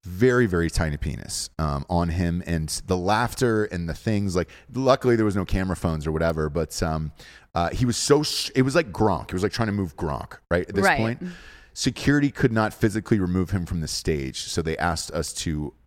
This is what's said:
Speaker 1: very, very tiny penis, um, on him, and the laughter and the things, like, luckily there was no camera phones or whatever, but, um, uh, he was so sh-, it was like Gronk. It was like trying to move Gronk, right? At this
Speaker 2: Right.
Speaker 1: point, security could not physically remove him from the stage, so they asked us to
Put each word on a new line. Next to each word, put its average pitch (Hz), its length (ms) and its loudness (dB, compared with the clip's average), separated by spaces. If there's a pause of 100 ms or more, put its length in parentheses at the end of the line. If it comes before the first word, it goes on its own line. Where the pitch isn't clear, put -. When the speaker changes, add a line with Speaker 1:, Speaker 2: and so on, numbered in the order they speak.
Speaker 1:
very, 120 420 4
very 87 240 2
tiny 78 280 0
penis, - 520 -8 (100)
um, 73 300 -2
on 87 200 2
him, 85 360 0
and 80 220 -2 (200)
the 92 100 0
laughter 110 680 2
and 87 220 -6
the 80 60 -6
things, 101 420 -2
like, 87 140 0 (240)
luckily 131 420 4
there 110 100 4
was 98 100 2
no 95 100 0
camera 92 320 0
phones 80 280 -2
or 80 60 0
whatever, 78 380 0
but, 78 340 -4
um, 78 280 -2 (440)
uh, 85 140 0
he 110 160 0
was 120 100 0
so 143 260 4
sh-, - 320 -4
it 131 100 4
was 131 120 0
like 117 160 2
Gronk. 98 340 2
It - 80 -10
was 92 100 0
like 101 100 0
trying 110 140 -2
to 104 60 -2
move 98 220 -2
Gronk, - 440 -6 (120)
right? 87 160 0
At - 80 -8
this 196 80 4
Speaker 2:
Right. 170 140 4
Speaker 1:
point, 117 260 -2 (500)
security 143 580 2
could 123 200 2
not 110 220 2
physically 107 460 2
remove 90 320 0
him 90 140 -2
from 85 140 -4
the 78 80 -4
stage, 69 540 -4
so - 200 -4
they 80 160 -2
asked 82 340 -2
us 80 220 -4
to 76 400 -4 (140)